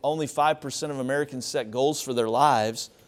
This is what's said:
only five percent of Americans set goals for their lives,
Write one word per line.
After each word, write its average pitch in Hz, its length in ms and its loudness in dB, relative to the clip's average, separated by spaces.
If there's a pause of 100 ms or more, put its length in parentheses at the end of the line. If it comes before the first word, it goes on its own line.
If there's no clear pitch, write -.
only 151 220 0
five 151 340 2
percent 147 320 -6
of 139 60 -6
Americans 135 480 -2
set 120 240 -4
goals 135 320 0
for 131 140 -4
their 117 120 2
lives, 117 640 2 (180)